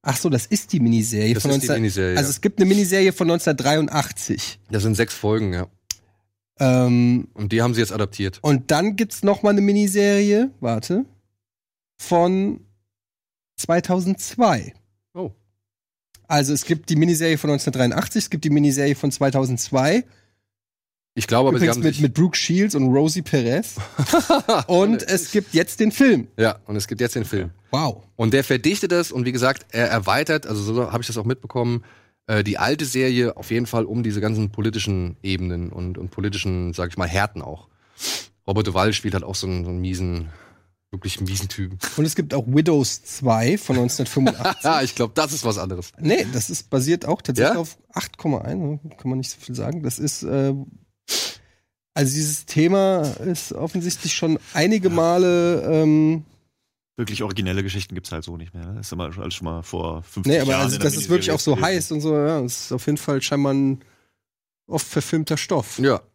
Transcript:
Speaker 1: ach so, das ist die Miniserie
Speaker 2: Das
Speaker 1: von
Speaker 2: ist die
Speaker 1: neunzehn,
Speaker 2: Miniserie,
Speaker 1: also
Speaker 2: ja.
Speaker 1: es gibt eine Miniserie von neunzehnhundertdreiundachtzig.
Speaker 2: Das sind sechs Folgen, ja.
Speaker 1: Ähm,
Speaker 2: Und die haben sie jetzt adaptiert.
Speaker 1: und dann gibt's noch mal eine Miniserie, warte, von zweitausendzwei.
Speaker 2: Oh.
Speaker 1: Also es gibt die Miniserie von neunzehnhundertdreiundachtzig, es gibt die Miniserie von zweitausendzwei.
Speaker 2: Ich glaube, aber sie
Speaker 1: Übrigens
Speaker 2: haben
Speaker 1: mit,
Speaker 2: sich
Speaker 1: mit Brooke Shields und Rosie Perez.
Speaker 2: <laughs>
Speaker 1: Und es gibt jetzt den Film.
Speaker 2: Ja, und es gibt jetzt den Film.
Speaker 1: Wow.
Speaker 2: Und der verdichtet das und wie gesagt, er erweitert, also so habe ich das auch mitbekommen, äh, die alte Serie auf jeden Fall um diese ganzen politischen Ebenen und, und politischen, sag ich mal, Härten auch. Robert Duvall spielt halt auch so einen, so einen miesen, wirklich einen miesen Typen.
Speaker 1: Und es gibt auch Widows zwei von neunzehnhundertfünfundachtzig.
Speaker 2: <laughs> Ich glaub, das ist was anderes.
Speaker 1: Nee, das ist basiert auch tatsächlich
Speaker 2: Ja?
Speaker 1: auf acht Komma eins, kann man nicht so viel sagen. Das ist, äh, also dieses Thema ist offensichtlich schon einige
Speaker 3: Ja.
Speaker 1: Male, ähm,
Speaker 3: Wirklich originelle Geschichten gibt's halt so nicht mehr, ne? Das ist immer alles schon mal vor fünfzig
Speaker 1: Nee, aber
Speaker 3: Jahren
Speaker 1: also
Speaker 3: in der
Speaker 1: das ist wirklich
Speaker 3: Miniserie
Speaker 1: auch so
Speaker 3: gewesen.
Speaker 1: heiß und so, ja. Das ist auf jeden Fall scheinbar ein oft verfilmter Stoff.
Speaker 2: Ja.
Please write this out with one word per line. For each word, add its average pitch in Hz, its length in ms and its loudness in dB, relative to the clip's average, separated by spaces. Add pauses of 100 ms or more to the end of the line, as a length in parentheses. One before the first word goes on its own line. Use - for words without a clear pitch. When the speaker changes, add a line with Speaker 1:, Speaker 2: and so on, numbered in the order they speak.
Speaker 1:
ach 131 160 -2
so, 170 120 0
das 131 180 0
ist - 260 -2
die 170 60 2
Miniserie 113 560 2
Speaker 2:
Das 110 80 0
Speaker 1:
von 139 80 0
Speaker 2:
ist 139 100 2
die 135 60 -2
Speaker 1:
neunzehn, 135 160 0
Speaker 2:
Miniserie, 92 340 0
Speaker 1:
also 110 60 2
Speaker 2:
ja. 139 80 0
Speaker 1:
es - 100 -6
gibt - 180 0
eine 185 80 6
Miniserie 190 460 4
von 175 140 0
neunzehnhundertdreiundachtzig. 151 1300 0 (120)
Speaker 2:
Das 107 100 0
sind 107 140 2
sechs 110 180 0
Folgen, 107 400 0
ja. 87 140 -4 (920)
Speaker 1:
Ähm, 123 760 4
Speaker 2:
Und 104 160 -4
die 110 100 4
haben 120 140 2
sie 113 40 2
jetzt 113 140 0
adaptiert. 98 480 -4
Speaker 1:
und 139 300 2
dann 190 240 2
gibt's 214 260 -4
noch 202 220 2
mal 208 80 6
eine 208 100 4
Miniserie, 202 880 4 (100)
warte, 127 460 -2 (920)
von 185 640 2 (960)
zweitausendzwei. 180 1160 0 (400)
Speaker 2:
Oh. 170 180 -8 (960)
Speaker 1:
Also 147 260 2
es - 120 -2
gibt 160 240 -2
die 165 60 2
Miniserie 160 420 4
von 151 120 -2
neunzehnhundertdreiundachtzig, 135 760 0
es - 40 -14
gibt 151 140 -4
die 156 60 0
Miniserie 143 460 4
von 135 160 -2
zweitausendzwei. 135 920 2 (1120)
Speaker 2:
Ich 110 120 -4
glaube, 127 220 4
aber 123 100 2
sie - 60 4
Speaker 1:
Übrigens 120 120 2
Speaker 2:
haben 120 60 -2
Speaker 1:
mit, 156 120 4
Speaker 2:
sich 147 80 0
Speaker 1:
mit 143 100 2
Brooke 165 240 2
Shields 190 380 2
und 131 180 4
Rosie 156 300 2
Perez. 135 520 0 (460)
Speaker 2:
<laughs> 233 460 0
Speaker 1:
Und 196 360 4
es - 280 -2
gibt 208 220 -2
jetzt - 260 0
den 214 120 4
Film. 226 360 4 (100)
Speaker 2:
Ja, 110 280 2
und 104 100 -6
es 101 120 -2
gibt 110 140 -6
jetzt 120 140 0
den 113 100 -2
Film. 92 240 -4 (220)
Speaker 1:
Wow. 135 320 -2 (120)
Speaker 2:
Und 113 180 2
der 135 100 4
verdichtet 170 480 0
das 175 200 2
und 123 140 -2
wie 127 60 0
gesagt, 127 400 0
er 117 180 2
erweitert, 117 560 0
also 104 160 -4
so 110 300 -2
habe 117 100 -4
ich - 60 -8
das 117 100 -6
auch 104 80 -6
mitbekommen, 120 580 -2 (440)
äh, 107 160 2
die 101 140 -2
alte 147 280 0
Serie 127 500 2
auf - 160 -10
jeden 117 140 0
Fall 113 200 -2
um 117 180 -4
diese 104 180 -2
ganzen 107 300 0
politischen 101 720 -2
Ebenen 90 500 -4
und, 90 240 -8
und 90 140 -10
politischen, 95 640 -4
sag 87 180 -6
ich - 60 -10
mal, 90 100 -2
Härten 95 340 -2
auch. 71 260 -14 (800)
Robert 98 200 0
Duvall 98 260 2
spielt 101 220 -4
halt 87 100 -2
auch 95 100 -8
so 95 120 -6
einen, 90 180 -4
so 87 60 -6
einen 90 100 -4
miesen, 87 480 -4 (640)
wirklich - 260 -8
einen 95 100 -4
miesen 95 220 -6
Typen. 95 300 -8 (180)
Speaker 1:
Und 151 80 2
es 151 100 -4
gibt 147 180 -4
auch 131 140 -2
Widows 151 560 2
zwei 120 540 0
von 139 180 -2
neunzehnhundertfünfundachtzig. 131 960 0
Speaker 2:
<laughs> 147 120 2
Ich 127 120 -4
glaub, 113 200 -2
das 151 180 0
ist 123 100 -8
was 107 140 -2
anderes. 90 420 -8
Speaker 1:
Nee, 156 320 2
das 123 180 -4
ist - 200 -8
basiert 143 360 0
auch 165 160 -2
tatsächlich 135 340 2
Speaker 2:
Ja? 170 40 -2
Speaker 1:
auf 165 180 -10 (160)
acht - 240 -10
Komma 143 240 -2
eins, 151 380 -6 (180)
kann 127 120 -6
man 131 80 -2
nicht 131 140 -6
so - 80 -14
viel 123 160 -14
sagen. 151 280 -6
Das 139 160 -6
ist, 147 240 -6
äh, 135 300 0 (1400)
also 139 180 0
dieses 151 320 -4
Thema 185 560 2 (240)
ist 175 280 -4
offensichtlich 170 640 -4
schon 160 240 0 (140)
einige 185 360 2
Speaker 3:
Ja. 170 60 0
Speaker 1:
Male, 175 680 4
ähm, 156 600 4 (720)
Speaker 3:
Wirklich 107 260 -4
originelle 98 400 -2
Geschichten 95 320 -6
gibt's - 160 -12
halt 78 140 -8
so 85 100 -12
nicht 85 180 -14
mehr, 85 120 -12
ne? 92 100 -12
Das 104 120 -12
ist - 40 -12
immer 85 140 -6 (120)
alles - 160 -8
schon - 120 -10
mal 82 180 -8
vor 85 400 -8
fünfzig 113 300 -2
Speaker 1:
Nee, 165 80 4
aber 135 100 0
Speaker 3:
Jahren 139 120 0
Speaker 1:
also 120 120 -2
Speaker 3:
in 101 60 -4
der 151 80 2
Speaker 1:
das 139 80 -2
ist 151 120 -6
wirklich 185 180 2
Speaker 3:
Miniserie 156 80 0
Speaker 1:
auch 151 40 -4
so 151 160 0
Speaker 3:
gewesen. 123 100 0
Speaker 1:
heiß 175 280 -2
und 151 80 -4
so, 156 140 0
ja. 147 260 0
Das 123 240 -6
ist - 80 -10
auf 123 140 -6
jeden 147 100 0
Fall 139 240 -2
scheinbar 139 320 0
ein 135 260 0 (880)
oft - 180 -4
verfilmter 156 520 -2
Stoff. - 420 -4
Speaker 2:
Ja. 127 220 2 (140)